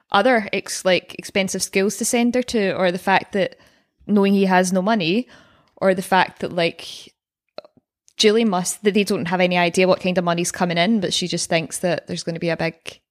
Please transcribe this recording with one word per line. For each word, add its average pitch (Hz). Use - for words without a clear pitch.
other 214
ex-, -
like, -
expensive 190
schools 202
to 233
send 240
her 247
to, 196
or 180
the 185
fact -
that 190
knowing 196
he 196
has 185
no 190
money, 190
or 190
the 185
fact -
that, -
like, -
Julie 220
must, 185
that 202
they 202
don't 190
have 180
any 180
idea 175
what 185
kind 180
of 180
money's 175
coming 175
in, 226
but 165
she -
just 165
thinks 165
that 170
there's 175
gonna 165
be 170
a 165
big -